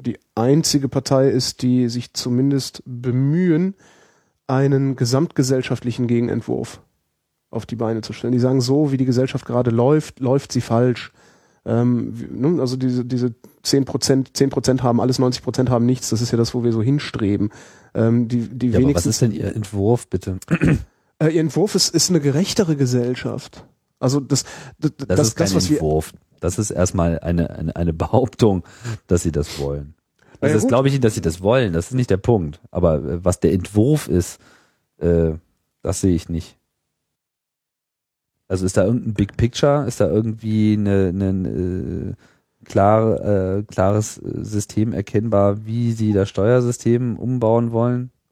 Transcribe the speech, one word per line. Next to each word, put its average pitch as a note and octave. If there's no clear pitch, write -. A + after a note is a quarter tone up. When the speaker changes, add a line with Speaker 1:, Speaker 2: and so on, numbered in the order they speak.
Speaker 1:
die A#2+
einzige C#3
Partei C3+
ist, B2
die B2
sich A#2+
zumindest C3
bemühen, C#3+
einen C3+
gesamtgesellschaftlichen B2+
Gegenentwurf -
auf A#2
die -
Beine A2+
zu G#2+
stellen. A#2
Die B2+
sagen, B2+
so C#3
wie C3+
die C3
Gesellschaft B2+
gerade B2
läuft, C3+
läuft C3
sie B2
falsch. A#2
Ähm, A#2
wie, A#2
ne? D3+
Also C3
diese, B2+
diese B2
zehn C#3
Prozent, C3+
zehn C#3
Prozent B2+
haben A#2+
alles, B2+
neunzig B2+
Prozent B2
haben A#2
nichts, B2
das A2+
ist A#2+
ja A#2+
das, A#2
wo B2
wir A#2+
so A2+
hinstreben. G#2
Ähm, A#2
die, A#2
die B2
Speaker 2:
Ja, A#2
aber -
was B2
Speaker 1:
wenigsten C#3
Speaker 2:
ist A2
denn A2+
Ihr -
Entwurf, G#2
bitte? F#2
Speaker 1:
Äh, D3+
ihr E3
Entwurf E3+
ist, -
ist E3
eine E3+
gerechtere D#3
Gesellschaft. B2
Also C3+
das, C3+
das, D3+
Speaker 2:
Das -
Speaker 1:
das, G2
Speaker 2:
ist A2
kein -
Speaker 1:
das, F#2+
was F#2
wir -
Speaker 2:
Entwurf. D#2
Das E2+
ist G#2
erstmal E2+
eine, E2+
eine, -
eine E2+
Behauptung, G2
dass F2
sie E2
das D2
wollen. C#2+
Das -
Speaker 1:
Na C3+
ja, D#3
Speaker 2:
ist, A2
Speaker 1:
gut. A#3+
Speaker 2:
glaube C3+
ich, C#3
nicht, C3+
dass A2
sie G2
das E2+
wollen. G#2+
Das E2
ist B2+
nicht B2+
der F#2+
Punkt. F#2+
Aber, E2+
äh, E2
was F2+
der E2+
Entwurf G#2+
ist, -
äh, E2
das -
sehe F#2+
ich E2
nicht. -
Also F#2
ist F#2
da F#2+
irgendein A#2
Big G2+
Picture? C#3+
Ist -
da G2+
irgendwie G#2+
eine, G2
eine, F#2+
äh, F2+
klar, G2+
äh, G#2
klares, G#2
äh, -
System G#2+
erkennbar, G#2
wie A#2
sie A2
das G2
Steuersystem A#2+
umbauen A#2
wollen? B2